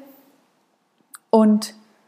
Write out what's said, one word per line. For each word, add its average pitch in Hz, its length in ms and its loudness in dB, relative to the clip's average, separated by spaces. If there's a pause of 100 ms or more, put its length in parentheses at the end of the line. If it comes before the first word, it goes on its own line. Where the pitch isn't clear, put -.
(1300)
Und 214 440 0 (340)